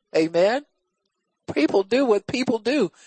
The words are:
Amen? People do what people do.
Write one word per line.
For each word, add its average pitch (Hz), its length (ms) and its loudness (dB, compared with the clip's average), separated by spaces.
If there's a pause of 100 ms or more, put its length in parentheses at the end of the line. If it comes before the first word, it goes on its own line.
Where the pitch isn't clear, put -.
(160)
Amen? 175 480 0 (880)
People 240 300 2
do 254 240 0
what 202 200 0
people 247 320 -2
do. 226 320 -2 (160)